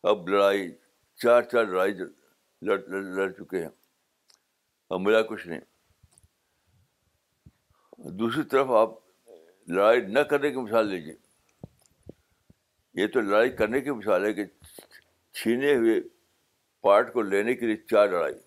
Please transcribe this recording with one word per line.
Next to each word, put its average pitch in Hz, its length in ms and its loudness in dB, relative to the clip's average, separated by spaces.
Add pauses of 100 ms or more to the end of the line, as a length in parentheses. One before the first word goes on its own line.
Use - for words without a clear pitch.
اب 92 240 0
لڑائی، 98 440 0 (440)
چار، 120 260 4
چار 117 240 0
لڑائی 95 280 0 (680)
لڑ، 98 160 -2
لڑ، 95 240 -8
لڑ 95 300 -4
چکے 92 300 -8
ہیں، 80 80 -10 (1200)
اب 92 100 -6
ملا 107 220 2
کچھ 110 260 -8
نہیں۔ 82 140 -12 (2250)
دوسری 113 460 -6
طرف 135 260 0
آپ 113 200 4 (760)
لڑائی 104 340 4
نہ 104 180 -2
کرنے 143 320 0
کی 127 60 -8
مثال 110 300 0
لیجیے، 85 260 -8 (1800)
یہ 101 140 0
تو 117 140 0
لڑائی 107 280 2
کرنے 120 320 -2
کی 139 100 -8
مثال 101 340 0
ہے 107 80 -2
کہ 98 120 -6 (840)
چھینے 135 440 0
ہوئے 113 260 2 (800)
پارٹ 107 320 4
کو 120 80 0
لینے 104 340 0
کے 117 100 -6
لیے 107 120 -2
چار 104 300 2
لڑائی۔ 82 280 -2 (100)